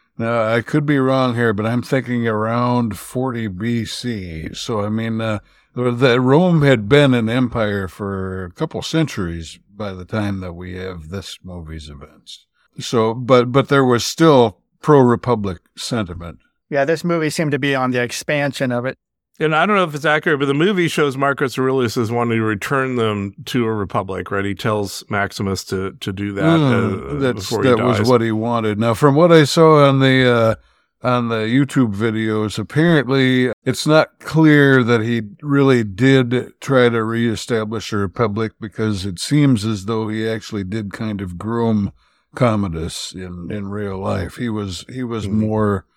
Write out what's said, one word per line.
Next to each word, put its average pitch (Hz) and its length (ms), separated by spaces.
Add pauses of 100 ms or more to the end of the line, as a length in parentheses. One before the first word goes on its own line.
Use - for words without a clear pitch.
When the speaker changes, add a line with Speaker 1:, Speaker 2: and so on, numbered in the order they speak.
(180)
Speaker 1:
now, 113 360
I 117 80
could 151 240
be 147 120
wrong 131 380
here, 117 180
but 107 120
I'm 120 180
thinking 123 440
around 117 720
forty 120 500
B 113 360
C. 92 720
So, 113 280
I 104 80
mean, 113 300
uh, 110 200 (360)
the, 123 160
the 123 300
Rome 156 400
had 127 260
been 139 260
an 117 160
empire 113 600
for 95 560
a 90 60
couple 156 300
centuries 87 760 (160)
by 101 180
the 90 120
time 101 340
that 90 140
we 90 220
have 90 340
this 92 340
movie's 80 460
events. - 560 (340)
So, 113 340
but, 123 380
but 135 180
there 139 160
was 120 200
still 135 540 (220)
pro-republic 120 760 (160)
sentiment. 85 640 (300)
Speaker 2:
Yeah, 139 160
this 156 180
movie 170 260
seemed 151 220
to 143 80
be 139 160
on 127 160
the 123 100
expansion 139 720
of 120 140
it. - 120 (420)
Speaker 3:
And 156 160
I 165 120
don't 208 80
know 190 80
if 156 100
it's 143 120
accurate, 151 340
but 139 80
the 139 80
movie 175 320
shows 143 280
Marcus 139 440
Aurelius 131 360
as 117 160
wanting 117 280
to 113 40
return 127 520
them 104 400 (100)
to 120 200
a 110 60
republic, 95 600
right? 98 140
He 101 100
tells 107 560
Maximus 98 540
to, 95 340
to 104 120
do 101 220
that, 98 80 (160)
Speaker 1:
Mm, 120 540
Speaker 3:
uh, 143 80
Speaker 1:
that's, 117 280
Speaker 3:
before 107 160
he 131 60
Speaker 1:
that 120 140
was 113 160
Speaker 3:
dies. 107 100
Speaker 1:
what 120 120
he 113 100
wanted. 110 480
Now, 117 160
from 143 180
what 170 180
I 160 120
saw 151 440
on 135 120
the, 131 280
uh, - 800
on 123 220
the 117 60 (100)
YouTube 127 480
videos, 107 640
apparently 127 960 (120)
it's - 220
not 151 320
clear 143 640
that 117 180
he 117 200 (220)
really 139 400
did 120 760
try 127 300
to 113 140
reestablish 110 880
a 107 40
republic, 104 640
because 107 460
it 92 140
seems 139 460
as 104 200
though 110 220
he 110 200
actually 110 360
did 101 280
kind 107 300
of 90 160
groom 110 540 (440)
Commodus 95 800
in, 90 380
in 101 180
real 101 300
life. 98 380
He 120 120
was, 101 400
he 127 140
was 113 240
Speaker 3:
Mm-hmm. 104 140
Speaker 1:
more 107 440 (120)